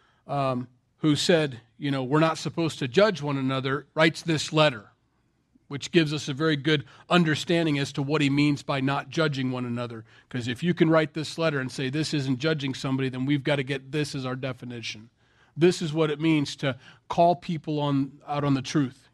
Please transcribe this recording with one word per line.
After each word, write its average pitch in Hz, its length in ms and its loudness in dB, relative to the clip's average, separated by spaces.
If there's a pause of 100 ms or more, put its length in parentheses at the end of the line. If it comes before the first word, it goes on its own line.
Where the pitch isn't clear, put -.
(260)
um, 131 420 -2 (320)
who 151 160 4
said, 151 440 2 (160)
you 143 140 -4
know, 135 120 -2
we're 135 160 2
not 160 200 2
supposed 160 400 -4
to 139 100 -4
judge 190 320 4
one 143 160 -4
another, 135 580 -2
writes 160 280 4
this 160 320 -2
letter, 143 380 2 (760)
which 139 220 -10
gives 160 220 4
us 151 160 -6
a 147 40 -4
very 156 220 0
good 147 300 0 (260)
understanding 165 640 2
as 139 160 -4
to - 80 -6
what 147 220 0
he 143 80 4
means 143 320 2
by 139 180 -4
not 135 300 -2
judging 135 400 0
one 127 140 -6
another. 120 400 -8 (240)
'Cause 120 180 -6
if 123 160 -6
you 175 100 2
can 165 160 4
write 160 240 4
this 151 260 -8
letter 156 200 0
and 127 140 -6
say, 131 180 -4
"This 151 240 -4
isn't 135 240 -2
judging 139 340 -2
somebody," 131 360 -2
then 127 180 -4
we've 143 160 2
gotta 139 220 0
get 135 260 -8
this 147 240 -4
as 131 100 -6
our 127 120 -6
definition. 120 760 -10 (460)
This 175 260 4
is 156 100 -4
what 156 160 2
it 147 120 -4
means 156 360 2
to 135 220 -4 (300)
call 175 260 4
people 156 460 -6
on, 139 320 0 (160)
out 147 160 -2
on 139 100 4
the 131 80 -2
truth. - 520 -2